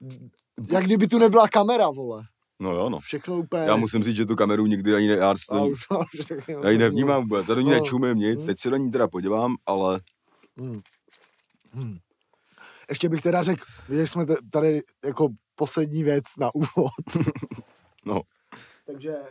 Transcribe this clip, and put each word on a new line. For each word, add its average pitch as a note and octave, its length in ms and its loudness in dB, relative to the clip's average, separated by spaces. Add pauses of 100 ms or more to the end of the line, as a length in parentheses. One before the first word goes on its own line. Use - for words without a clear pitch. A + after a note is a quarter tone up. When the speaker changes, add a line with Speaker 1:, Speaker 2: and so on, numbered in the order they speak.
(720)
Speaker 1:
Jak F#3 140 2
kdyby G3+ 240 4
tu A#3 100 4
nebyla A3 300 8
kamera, G#3+ 420 4
vole. B2 320 -8 (380)
Speaker 2:
No F#2+ 140 -2
jo, F#2 160 0
no. - 80 -4
Speaker 1:
Všechno F3 380 -8
úplně E3 260 -4
Speaker 2:
Já D3+ 140 2
musím A2+ 260 0
říct, A2 140 -2
že A2 100 -2
tu A2 100 -2
kameru G#2 300 2
nikdy G#2 280 2
ani G#2 140 4
ne, G#2 60 4
já G2 200 4 (140)
to - 80 -4
Speaker 1:
A A#2+ 80 2
už, C#3+ 160 -2 (100)
<laughs> E3 300 -4
už D3+ 60 -10
taky C#3+ 260 -10
Speaker 2:
já C#3+ 180 0
ji A2 60 6
Speaker 1:
moc A2+ 40 4
Speaker 2:
nevnímám B2+ 420 2
vůbec. G#2 260 -2
Já A2+ 60 0
do B2 60 2
ní C3+ 100 2
Speaker 1:
No. C#3 60 6
Speaker 2:
nečumím B2+ 420 0
nic, G#2+ 200 0
Speaker 1:
Hmm. D3+ 80 -10
Speaker 2:
teď G2+ 140 -4
se B2 100 -4
do C3+ 60 0
ní C3+ 140 -2
teda A#2 180 0
podívám, G#2+ 460 -2 (120)
ale F#2+ 340 0 (560)
Speaker 1:
Hmm. B2 240 -12 (920)
Hmm. A#2 240 -10 (920)
Ještě C#3+ 200 -2
bych D#3+ 140 -2
teda F3 200 2
řekl, - 220 -2 (240)
že D3+ 180 0
jsme E3 200 -4
te-, D#3 100 2 (160)
tady D3+ 280 2 (240)
jako C#3+ 240 0 (260)
poslední D3+ 500 -2
věc C#3+ 200 2 (140)
na B2 160 -2
úvod. D3 380 0 (340)
Speaker 2:
<laughs> D3+ 80 -2 (720)
No. G2+ 140 -4 (680)
Speaker 1:
Takže, D3 280 -12 (160)